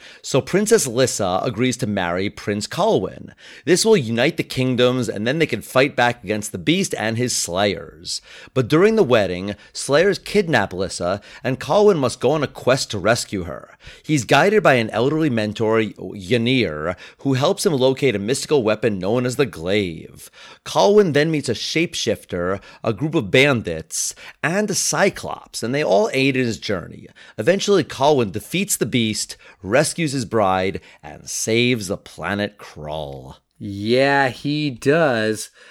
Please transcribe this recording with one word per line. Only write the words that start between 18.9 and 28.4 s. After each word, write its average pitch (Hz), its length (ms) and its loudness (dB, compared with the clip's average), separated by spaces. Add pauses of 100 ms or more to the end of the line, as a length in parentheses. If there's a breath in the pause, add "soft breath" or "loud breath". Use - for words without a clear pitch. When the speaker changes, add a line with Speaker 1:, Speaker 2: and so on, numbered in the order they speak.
Speaker 1:
known 117 260 0
as 123 120 -4
the 139 100 0
Glaive. 87 800 -4 (340 loud breath)
Colwyn 196 500 4
then 151 180 2
meets 143 180 -2
a 113 40 2
shapeshifter, 98 1080 -2 (220 loud breath)
a 117 100 0
group 147 220 -4
of 110 160 -2
bandits, 117 800 0 (300 loud breath)
and 202 260 -2
a 180 60 -4
Cyclops, - 880 -4
and 117 100 -4
they 147 80 -2
all 208 300 2
aid 135 240 2
in 131 100 0
his 107 140 -4
journey. 85 480 -8 (300 loud breath)
Eventually, 185 480 2
Colwyn 135 460 2
defeats 185 440 -4